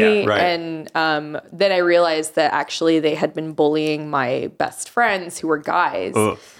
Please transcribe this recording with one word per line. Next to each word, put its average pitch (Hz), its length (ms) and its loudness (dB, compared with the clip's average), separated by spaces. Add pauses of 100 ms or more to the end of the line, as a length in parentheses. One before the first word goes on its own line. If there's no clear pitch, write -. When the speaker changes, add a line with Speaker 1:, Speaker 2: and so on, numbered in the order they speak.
(220)
Speaker 1:
Yeah. 196 60 0
Speaker 2:
Right. 208 120 2
Speaker 3:
And, 165 540 -2
um, 151 460 -2 (120)
then 190 200 0
I 180 60 2
realized 170 580 2
that 156 160 2
actually 160 480 0
they 151 140 2
had 156 200 -2
been 160 180 -8
bullying 151 580 0
my 131 480 -2
best - 320 -6
friends 196 480 -2
who 160 100 -6
were 151 100 2
guys. 151 580 -2
Speaker 1:
Ugh. 107 220 2 (220)